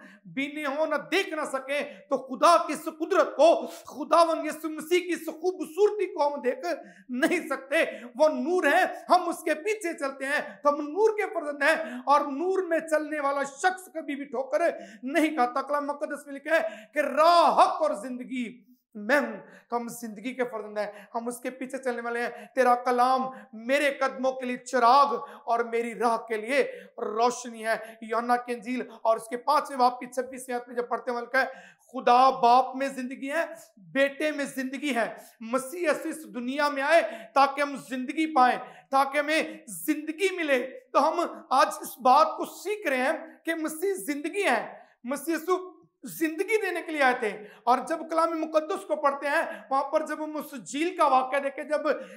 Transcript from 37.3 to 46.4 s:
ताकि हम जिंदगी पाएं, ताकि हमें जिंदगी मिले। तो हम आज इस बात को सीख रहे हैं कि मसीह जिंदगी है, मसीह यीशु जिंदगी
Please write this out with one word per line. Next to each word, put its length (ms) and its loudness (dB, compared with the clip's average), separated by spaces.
ताकि 260 4
हम 160 -2
जिंदगी 480 -4
पाएं, 340 4
ताकि 280 2
हमें 500 -2
जिंदगी 680 -4
मिले। 220 0
तो 400 -2
हम 520 -2
आज 320 4
इस 180 -14
बात 360 6
को 80 -6
सीख 420 -6
रहे 120 0
हैं 460 -4
कि 100 -2
मसीह 380 -4
जिंदगी 500 -4
है, 440 -2
मसीह 300 -4
यीशु 380 -4
जिंदगी 520 -2